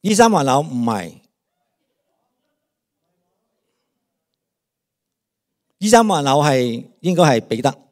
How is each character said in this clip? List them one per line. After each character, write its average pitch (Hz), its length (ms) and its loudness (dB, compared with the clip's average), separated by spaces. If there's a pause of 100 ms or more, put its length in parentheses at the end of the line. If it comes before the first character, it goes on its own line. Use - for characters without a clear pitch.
依 208 140 -6
三 226 160 4
環 180 140 0
樓 135 180 0
唔 127 220 -6
係。 95 360 -6 (4000)
依 202 120 -4
三 226 160 6
環 175 160 -2
樓 143 200 0
係， 127 460 -2 (120)
應 180 140 -4
該 175 100 2
係 127 180 2
彼 - 180 -8
得。 - 320 -6